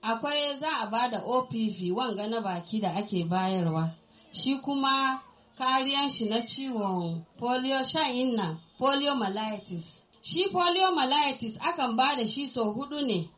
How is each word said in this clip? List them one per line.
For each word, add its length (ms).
Akwai 560
za 100
a 80
ba 200
da 140
O 180
P 280
V 220
wanga 360
na 120
baki 400
da 160
ake 320
bayarwa. 600
Shi 260
kuma 600
kariyan 520
shi 140
na 160
ciwon 840
polio, 480
shan 300
inna, 420
poliomyelitis. 1200
Shi 260
poliomyelitis 1120
akan 360
ba 200
da 100
shi 200
sau 280
hudu 320
ne. 320